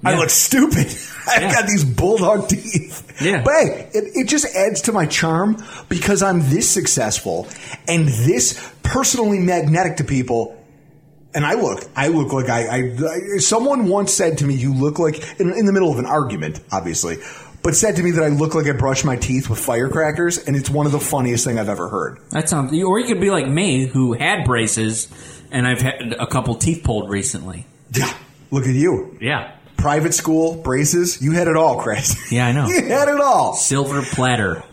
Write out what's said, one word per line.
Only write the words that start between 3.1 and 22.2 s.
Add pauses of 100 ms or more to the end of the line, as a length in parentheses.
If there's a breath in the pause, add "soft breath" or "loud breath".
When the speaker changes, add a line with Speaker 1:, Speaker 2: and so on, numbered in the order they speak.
Speaker 2:
Yeah.
Speaker 1:
But
hey,
it, (120)
it
just
adds
to
my
charm (240 loud breath)
because
I'm
this
successful (400 loud breath)
and
this (220 loud breath)
personally
magnetic
to
people. (720)
And
I
look, (100)
I
look
like
I,
I,
I,
someone
once
said
to
me,
"You
look
like,"
in,
in
the
middle
of
an
argument, (120)
obviously, (460 loud breath)
but
said
to
me
that
I
look
like
I
brush
my
teeth
with
firecrackers,
and
it's
one
of
the
funniest
thing
I've
ever
heard. (120)